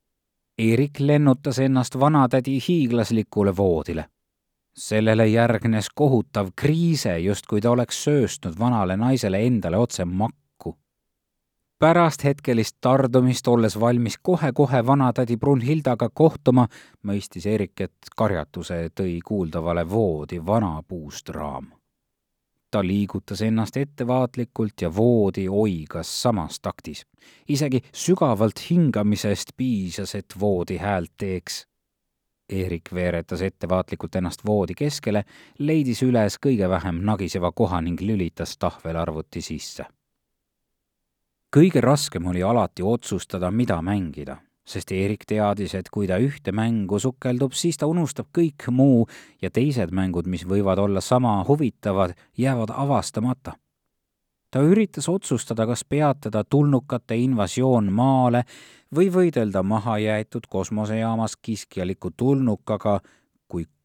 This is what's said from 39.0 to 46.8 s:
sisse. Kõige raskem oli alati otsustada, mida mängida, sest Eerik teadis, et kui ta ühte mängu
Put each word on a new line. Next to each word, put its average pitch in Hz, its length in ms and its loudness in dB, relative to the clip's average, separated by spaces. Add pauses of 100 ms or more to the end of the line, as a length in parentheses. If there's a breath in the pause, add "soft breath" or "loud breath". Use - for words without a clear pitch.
sisse. - 440 -12 (1700)
Kõige 151 260 6
raskem 117 460 0
oli 90 160 -2
alati 101 400 0
otsustada, 95 680 -4
mida 107 300 -2
mängida, 85 560 -6 (280)
sest - 260 -12
Eerik 98 360 -2
teadis, 104 480 -2
et 92 140 -8
kui 101 180 -2
ta 92 120 0
ühte 139 320 -2
mängu 104 480 -2